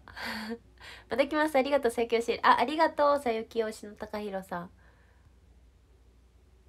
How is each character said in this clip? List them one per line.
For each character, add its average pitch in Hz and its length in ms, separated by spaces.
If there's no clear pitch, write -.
<laughs> - 600
ま 247 80
た 277 100
来 302 80
ま 302 140
す。 302 80
あ 262 40
り 269 80
が 285 120
と 247 80
う、 - 20
さ 240 100
ゆ 233 60
き 233 100
推 233 40
し。 233 200
あ、 - 180
あ 247 40
り 294 140
が 320 120
と 294 260
う、 277 40
さ 254 120
ゆ 226 120
き 226 200
推 220 100
し - 120
の 208 100
高 214 240
弘 196 280
さ 175 140
ん。 180 100